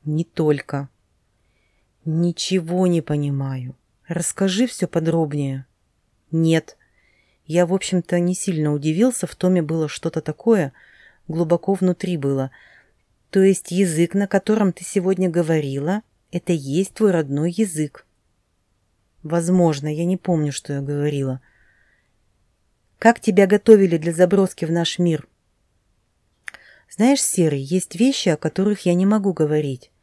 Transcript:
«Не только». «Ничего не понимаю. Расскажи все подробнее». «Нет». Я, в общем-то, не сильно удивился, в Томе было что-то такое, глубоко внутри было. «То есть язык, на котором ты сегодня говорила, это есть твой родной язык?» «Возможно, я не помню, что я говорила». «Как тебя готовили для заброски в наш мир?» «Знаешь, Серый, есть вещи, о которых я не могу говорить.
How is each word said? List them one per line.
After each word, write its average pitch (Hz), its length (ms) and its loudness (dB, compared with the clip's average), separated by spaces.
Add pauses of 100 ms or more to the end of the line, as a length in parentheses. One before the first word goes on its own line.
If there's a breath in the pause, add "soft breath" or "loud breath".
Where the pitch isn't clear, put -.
«Не 151 200 -4
только». 143 640 -2 (1160)
«Ничего 175 840 -2
не 170 140 2
понимаю. 135 760 -4 (320)
Расскажи 185 580 -2
все 185 220 -4
подробнее». 147 800 -2 (640)
«Нет». 160 440 0 (760)
Я, 175 140 4
в 170 80 -2
общем-то, 180 460 -2
не 175 160 0
сильно 156 360 -2
удивился, 156 540 0
в - 100 -16
Томе 180 280 2
было 160 240 -2
что-то - 340 -6
такое, 165 500 0 (560 soft breath)
глубоко 165 460 0
внутри 180 420 -2
было. 135 360 -2 (800 soft breath)
«То 196 100 2
есть 190 300 2
язык, 170 420 0
на 202 140 0
котором 202 440 0
ты - 120 -12
сегодня 185 480 -2
говорила, 156 720 -2 (280)
это 175 220 -4
есть 151 400 -2
твой 214 160 2
родной 156 400 0
язык?» 170 560 -4 (1200)
«Возможно, 165 680 2
я 160 140 -4
не 185 100 0
помню, 156 360 -2
что - 220 -10
я 139 80 -6
говорила». 139 600 -4 (1600)
«Как 233 200 4
тебя 196 280 4
готовили 196 500 6
для 160 160 -2
заброски 180 520 2
в 156 60 -4
наш 170 280 -2
мир?» 160 280 0 (1600 loud breath)
«Знаешь, 269 360 2
Серый, 147 380 0
есть 165 340 -4
вещи, 240 340 2
о 151 80 0
которых 196 480 -2
я 175 80 2
не 185 140 2
могу 202 260 0
говорить. 151 560 -2 (140)